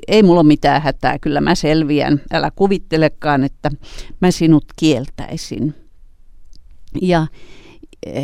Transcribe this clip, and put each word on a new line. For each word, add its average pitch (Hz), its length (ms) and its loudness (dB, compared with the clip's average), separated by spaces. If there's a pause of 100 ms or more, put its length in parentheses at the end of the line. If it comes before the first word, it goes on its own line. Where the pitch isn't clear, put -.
ei 214 160 6
mulla 175 160 6
ole 151 80 6
mitään 143 340 4
hätää, 139 380 -2
kyllä 147 220 -2
mä 160 140 2
selviän, 147 680 0 (100)
älä 151 240 -2
kuvittelekaan, 156 880 0
että 147 280 -4 (500)
mä 180 100 4
sinut 160 340 4 (100)
kieltäisin. - 1000 -4 (1300)
Ja, 170 260 0 (960)